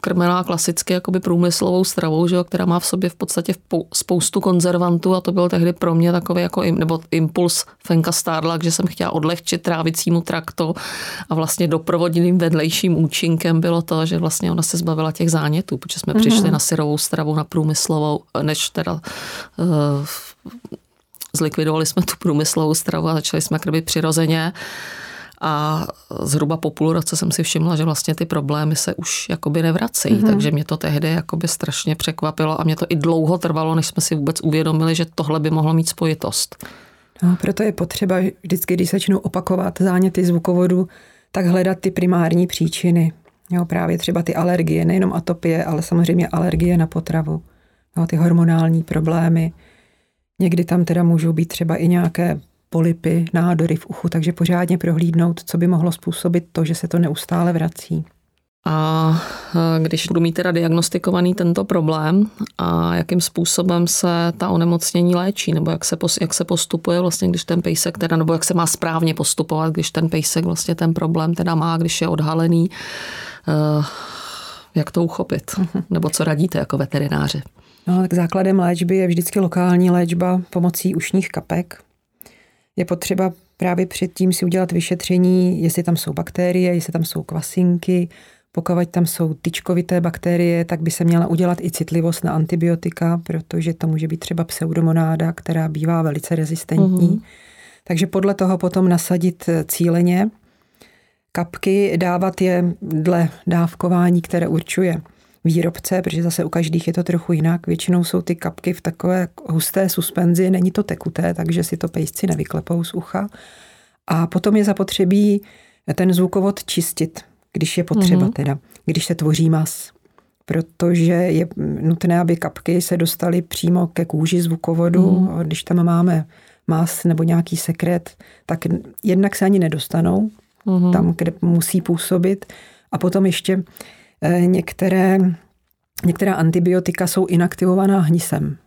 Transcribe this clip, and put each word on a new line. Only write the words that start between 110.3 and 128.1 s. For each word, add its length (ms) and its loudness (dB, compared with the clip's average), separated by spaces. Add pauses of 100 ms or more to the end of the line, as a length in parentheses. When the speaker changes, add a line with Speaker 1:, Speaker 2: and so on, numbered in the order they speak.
Speaker 2:
není 220 2
to 120 0
tekuté, 500 -4
takže 300 -2
si 140 -4
to 100 -4
pejsci 400 -4
nevyklepou 560 -4
z 100 -8
ucha. 340 -6 (800)
A 200 2
potom 280 0
je 80 4
zapotřebí 800 2 (540)
ten 180 2
zvukovod 500 0
čistit, 560 -4 (340)
když 240 -2
je 60 0
potřeba 400 4
Speaker 1:
Mhm. 80 2
Speaker 2:
teda, 280 -2 (260)
když 200 0
se 100 -2
tvoří 340 2
mas. 420 -2 (540)
Protože 680 2
je 340 2 (340)
nutné, 380 2
aby 180 2
kapky 440 -2
se 160 -2
dostaly 440 0
přímo 460 0
ke 180 -4
kůži 360 0
zvukovodu. 720 2
Speaker 1:
Mhm. 320 2
Speaker 2:
Když 200 -4
tam 220 0
máme 400 2 (420)
mas 360 0
nebo 200 2
nějaký 340 2
sekret, 580 -4 (300)